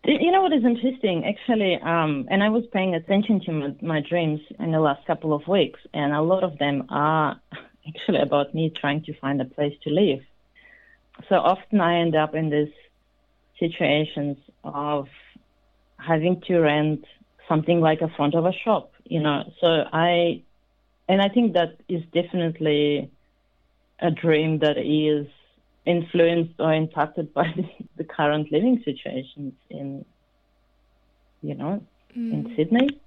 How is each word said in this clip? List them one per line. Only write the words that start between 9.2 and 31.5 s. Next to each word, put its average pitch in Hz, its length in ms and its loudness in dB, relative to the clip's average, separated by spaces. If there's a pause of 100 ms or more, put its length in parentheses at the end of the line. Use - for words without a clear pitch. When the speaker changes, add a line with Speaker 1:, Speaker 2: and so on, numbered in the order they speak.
Speaker 1:
a 131 40 -4
place 147 300 -4 (100)
to 151 60 -6
live. 151 300 2 (1080)
So 190 80 4
often 185 440 2
I 170 180 2
end 170 160 2
up 156 200 0
in 160 160 -2
these 151 220 0 (840)
situations 151 800 -2 (280)
of 147 440 -4 (920)
having 165 440 0
to 175 180 0
rent 151 440 2 (440)
something 165 320 2
like 160 220 2
a 160 140 -2
front 147 180 0
of 165 100 2
a 185 80 2
shop, 202 400 -2 (120)
you - 160 -4
know. 151 240 0 (160)
So 165 320 4
I, 170 500 2 (680)
and 190 140 4
I 202 80 2
think 220 240 2
that 170 240 0 (100)
is 165 140 -4 (100)
definitely 160 1000 0 (880)
a 170 120 0
dream 160 480 0
that 151 180 2
is 151 500 0 (600)
influenced 170 720 2
or 160 140 2
impacted 156 580 -2
by 165 200 0
<laughs> - 40 -10
the, - 80 -4 (320)
the 156 80 -10
current 151 480 -2
living 233 320 2
situations 135 680 -10 (160)
in, 139 340 -12 (1400)
you 147 140 -8